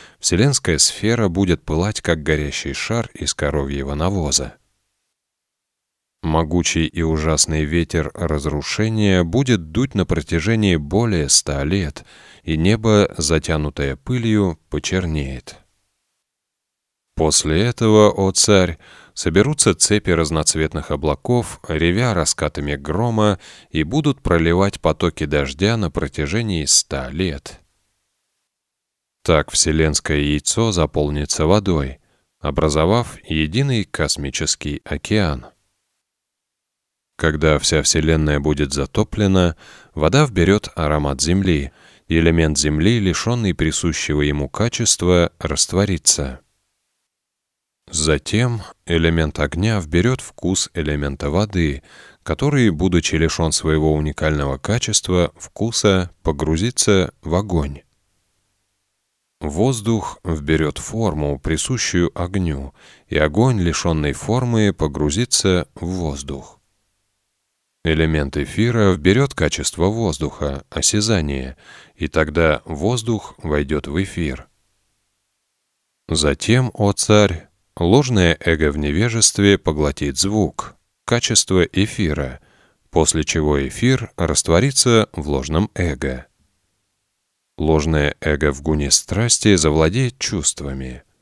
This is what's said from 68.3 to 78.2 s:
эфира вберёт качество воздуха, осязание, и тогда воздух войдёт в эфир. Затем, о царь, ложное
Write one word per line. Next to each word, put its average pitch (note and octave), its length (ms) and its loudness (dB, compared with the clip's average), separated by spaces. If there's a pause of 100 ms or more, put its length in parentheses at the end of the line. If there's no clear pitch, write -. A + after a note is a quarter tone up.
эфира G#2 560 0
вберёт F#2+ 420 2
качество D#2 520 -2
воздуха, F#2+ 840 -4
осязание, D2 840 -2 (400)
и D#2 140 -4
тогда D#2 560 2
воздух A2 720 -4
войдёт D2 500 -2
в D#2 160 -2
эфир. C#2+ 460 -6 (1600)
Затем, E2 640 0
о G2+ 180 0
царь, G2+ 560 2 (300)
ложное G2 640 4